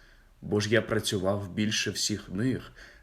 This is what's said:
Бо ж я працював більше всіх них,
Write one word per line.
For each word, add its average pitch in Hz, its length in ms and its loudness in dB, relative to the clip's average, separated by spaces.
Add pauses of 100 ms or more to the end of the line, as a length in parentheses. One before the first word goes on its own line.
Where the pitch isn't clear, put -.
(420)
Бо 104 180 2
ж 104 100 0
я 113 120 6
працював 101 720 0
більше 107 380 0
всіх - 380 -4
них, 101 440 -2 (300)